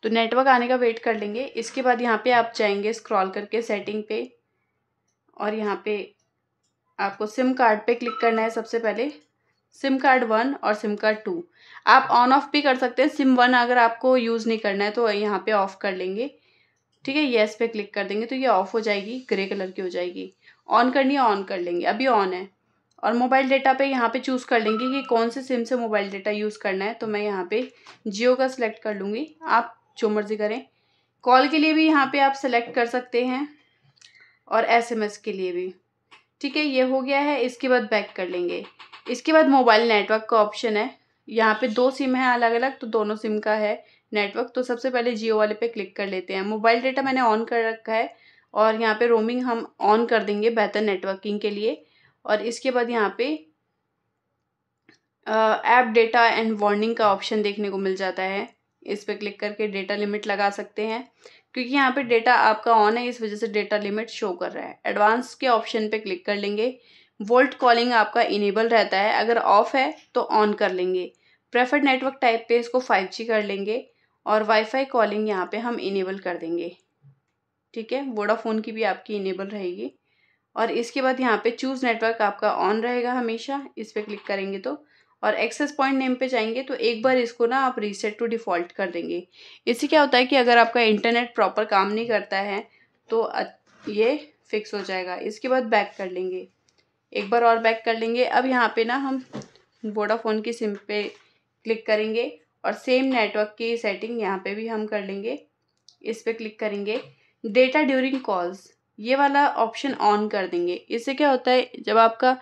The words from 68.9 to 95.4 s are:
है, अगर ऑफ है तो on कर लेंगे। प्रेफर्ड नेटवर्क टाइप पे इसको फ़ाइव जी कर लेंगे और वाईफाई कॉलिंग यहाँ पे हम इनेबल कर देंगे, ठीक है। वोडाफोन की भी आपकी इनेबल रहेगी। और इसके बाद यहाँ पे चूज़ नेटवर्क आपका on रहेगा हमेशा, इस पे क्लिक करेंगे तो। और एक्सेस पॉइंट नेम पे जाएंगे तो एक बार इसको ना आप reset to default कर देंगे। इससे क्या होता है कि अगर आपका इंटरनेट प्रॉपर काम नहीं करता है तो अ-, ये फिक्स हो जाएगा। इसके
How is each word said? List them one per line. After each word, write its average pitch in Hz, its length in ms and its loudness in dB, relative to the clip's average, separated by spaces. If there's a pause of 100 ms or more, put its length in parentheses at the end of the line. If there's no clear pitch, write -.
है, 214 120 2
अगर 226 260 2
ऑफ 214 380 4
है 277 180 0 (200)
तो - 180 -2
on 208 260 4
कर 196 140 2
लेंगे। 185 400 -2 (400)
प्रेफर्ड 254 320 2
नेटवर्क 262 360 0
टाइप 233 280 2
पे 240 100 4
इसको 233 220 -2
फ़ाइव 190 320 0
जी 226 120 -10
कर 220 200 0
लेंगे 202 400 -6 (420)
और 214 160 2
वाईफाई 220 440 2
कॉलिंग 214 420 0
यहाँ 185 240 -2
पे 208 60 -4
हम 240 220 -6
इनेबल 196 380 -4
कर 180 180 -6
देंगे, 170 400 -6 (1000)
ठीक 226 180 -8
है। 269 180 -4
वोडाफोन 220 500 -2
की 214 120 -8
भी 220 100 -4
आपकी 202 340 -4
इनेबल 190 300 -6
रहेगी। 202 460 -8 (640)
और 220 140 0
इसके 240 320 -4
बाद 254 180 0
यहाँ 233 240 2
पे 233 60 2
चूज़ 262 360 -6
नेटवर्क 226 360 0
आपका 208 380 0
on 208 220 2
रहेगा 247 300 -2
हमेशा, 254 540 -4 (120)
इस 214 140 -12
पे 214 100 -6
क्लिक 208 240 -12
करेंगे 196 320 -6
तो। 262 260 -8 (380)
और 214 120 0
एक्सेस 285 380 -4
पॉइंट 269 260 0
नेम 262 160 0
पे 254 140 -4
जाएंगे 226 340 -2
तो 262 120 -8
एक 220 280 -2
बार 262 140 4
इसको 233 300 0
ना 240 120 0
आप 262 180 0
reset 208 360 -6
to 233 160 -4
default 190 440 -4
कर 190 180 -6
देंगे। 170 360 -8 (400)
इससे 240 200 -2
क्या 311 140 4
होता 262 180 4
है 247 80 4
कि 277 100 2
अगर 240 220 6
आपका 233 240 4
इंटरनेट 233 520 0
प्रॉपर 208 300 0
काम 202 240 2
नहीं 220 200 -4
करता 202 300 -2
है 202 220 -4 (500)
तो 226 100 0
अ-, - 240 -4 (400)
ये 226 480 -2 (140)
फिक्स 214 280 -6
हो 208 60 -4
जाएगा। 185 360 -6
इसके 214 320 -8